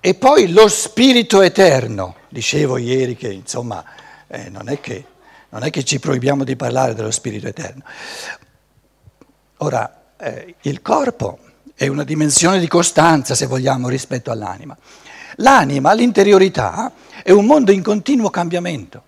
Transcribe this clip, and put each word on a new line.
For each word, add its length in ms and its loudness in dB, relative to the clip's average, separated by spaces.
E 100 2
poi 360 4
lo 160 8
spirito 760 2
eterno, 760 2
dicevo 480 -4
ieri 380 -2
che, 140 -12
insomma, 560 -12
eh, 220 -16
non 200 -16
è 120 -8
che, 260 -14
non 120 -12
è 80 -6
che 140 -6
ci 160 -4
proibiamo 420 -2
di 140 -6
parlare 380 -4
dello 180 -8
spirito 340 -10
eterno. 380 -16
Ora, 440 -6
eh, 440 -14
il 200 -8
corpo 560 -4
è 100 -4
una 160 -4
dimensione 560 0
di 80 0
costanza, 680 2
se 100 -2
vogliamo, 420 -2
rispetto 440 -8
all'anima. 440 -12
L'anima, 560 4
l'interiorità, 960 2
è 80 -4
un 160 6
mondo 240 4
in 140 2
continuo 440 0
cambiamento. 800 -6